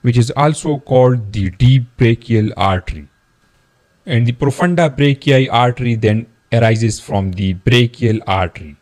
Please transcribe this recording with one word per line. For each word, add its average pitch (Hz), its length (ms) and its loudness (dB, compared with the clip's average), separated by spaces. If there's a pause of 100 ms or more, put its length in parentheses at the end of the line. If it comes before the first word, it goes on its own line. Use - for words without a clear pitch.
which 123 160 0
is 120 140 2
also 151 480 -2
called 127 520 0
the 101 200 -4
deep 123 340 2 (120)
brachial 113 600 0
artery. 92 500 -4 (1000)
And 120 200 0
the 120 60 0
profunda 170 580 0
brachii 135 640 2
artery 120 440 0
then 110 320 0 (260)
arises 113 460 0
from 98 320 -4
the 95 220 -4
brachial 117 720 0
artery. 90 540 -6